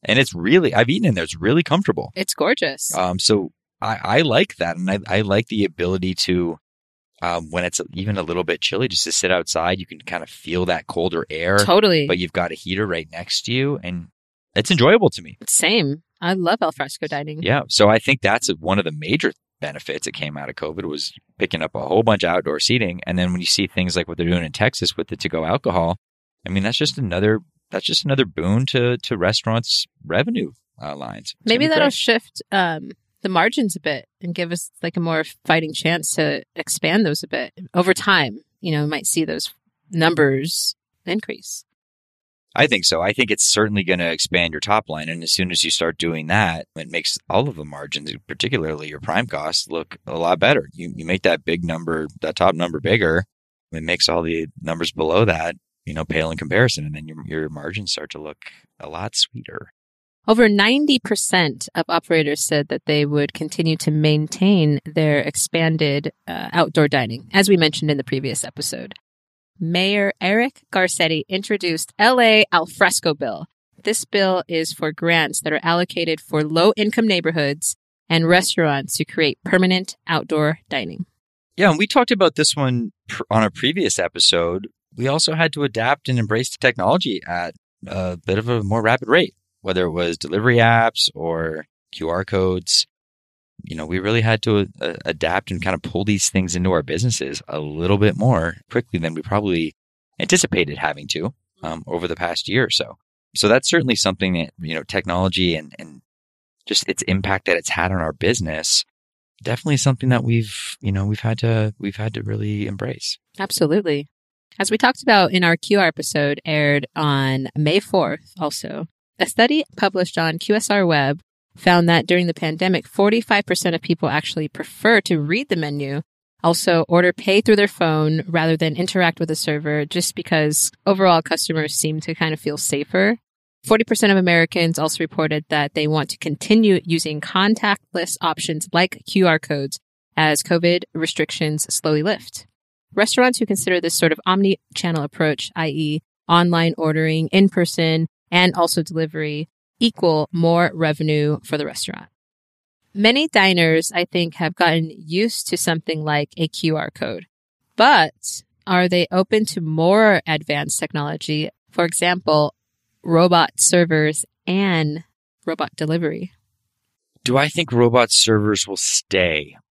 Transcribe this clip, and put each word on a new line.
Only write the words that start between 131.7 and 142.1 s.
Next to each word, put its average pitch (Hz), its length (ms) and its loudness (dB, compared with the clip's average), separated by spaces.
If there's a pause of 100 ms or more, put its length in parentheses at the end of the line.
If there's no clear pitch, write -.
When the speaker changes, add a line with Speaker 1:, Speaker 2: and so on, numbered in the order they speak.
Speaker 2:
seem 156 260 -2
to 160 140 -6
kind 160 180 -2
of 156 60 -8
feel 147 180 -4
safer. 185 600 0 (480)
Forty 220 180 4
percent 214 280 4
of 196 60 6
Americans 170 640 2
also 160 240 -2
reported 151 460 -2
that 147 240 0
they 151 140 0
want 151 220 0
to - 80 -10
continue 208 640 2
using 160 380 -2
contactless 202 1000 -2
options 160 520 -4
like 175 320 0
Q 185 220 4
R 160 120 4
codes 143 400 -6 (380)
as 156 260 2
covid 175 400 2 (100)
restrictions 156 680 -2 (100)
slowly 151 300 0
lift. - 420 -6 (480)